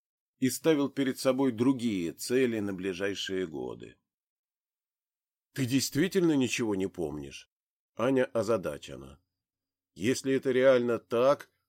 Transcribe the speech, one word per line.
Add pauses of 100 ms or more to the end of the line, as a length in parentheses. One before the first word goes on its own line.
(400)
и
ставил
перед
собой
другие
цели
на
ближайшие
годы. (1600)
"Ты
действительно
ничего
не
помнишь?" (460)
Аня
озадачена. (720)
Если
это
реально
так, (200)